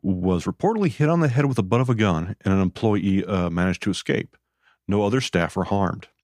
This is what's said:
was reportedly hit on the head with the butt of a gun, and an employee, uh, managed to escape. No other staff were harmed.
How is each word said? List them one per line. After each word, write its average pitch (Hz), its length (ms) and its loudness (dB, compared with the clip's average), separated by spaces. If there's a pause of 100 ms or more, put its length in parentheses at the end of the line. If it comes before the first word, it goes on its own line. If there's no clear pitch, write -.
was 90 420 0
reportedly 202 460 0
hit 151 180 0
on 170 120 2
the 156 80 2
head 139 180 2
with 131 100 0
the 113 60 0
butt 107 180 2
of 127 80 0
a 123 60 2
gun, 92 500 0
and 95 80 2
an 98 80 4
employee, 95 640 0
uh, 90 240 -2
managed 90 360 -2
to 101 60 -2
escape. - 460 -4 (500)
No 101 180 2
other 120 180 0
staff 85 340 -2
were 95 80 0
harmed. 98 440 -2 (160)